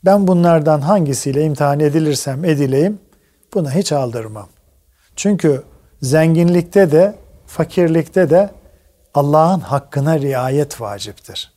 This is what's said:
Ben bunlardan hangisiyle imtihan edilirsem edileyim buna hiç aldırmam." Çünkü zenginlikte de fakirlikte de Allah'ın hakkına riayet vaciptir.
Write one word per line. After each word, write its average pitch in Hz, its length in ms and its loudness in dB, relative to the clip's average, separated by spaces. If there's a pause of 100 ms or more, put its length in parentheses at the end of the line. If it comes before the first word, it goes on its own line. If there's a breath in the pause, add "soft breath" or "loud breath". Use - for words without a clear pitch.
Ben 196 220 4
bunlardan 165 540 2
hangisiyle 143 600 0
imtihan 147 360 0
edilirsem 151 680 -2
edileyim 151 540 0 (540)
buna 156 180 -4
hiç 185 200 -2
aldırmam." 113 560 -6 (680)
Çünkü 170 480 -2 (380 soft breath)
zenginlikte 165 920 2
de 185 240 4 (320)
fakirlikte 165 840 -2
de 190 200 2 (640 soft breath)
Allah'ın 156 460 2
hakkına 143 600 -4
riayet 135 600 -4
vaciptir. 101 760 -14